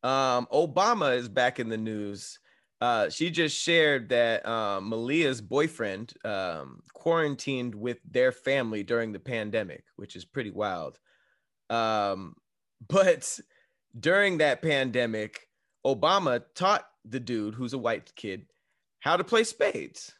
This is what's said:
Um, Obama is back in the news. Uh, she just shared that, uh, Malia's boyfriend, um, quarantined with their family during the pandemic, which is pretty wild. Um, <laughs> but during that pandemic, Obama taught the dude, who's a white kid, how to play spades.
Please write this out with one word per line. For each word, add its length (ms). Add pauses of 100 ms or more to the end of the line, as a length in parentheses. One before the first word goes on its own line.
Um, 480
Obama 640
is 120
back 300
in 100
the 80
news. 600 (420)
Uh, 300
she 180
just 320
shared 500
that, 360
uh, 340
Malia's 600
boyfriend, 760 (100)
um, 560 (140)
quarantined 800
with 240 (100)
their 220
family 540
during 260
the 80
pandemic, 640 (140)
which 180
is 100
pretty 280
wild. 480 (680)
Um, 680 (240)
<laughs> 280
but 520 (580)
during 400
that 240
pandemic, 880 (360)
Obama 600 (100)
taught 320 (180)
the 140
dude, 380
who's 160
a 60
white 360
kid, 320 (540)
how 160
to 80
play 180
spades. 760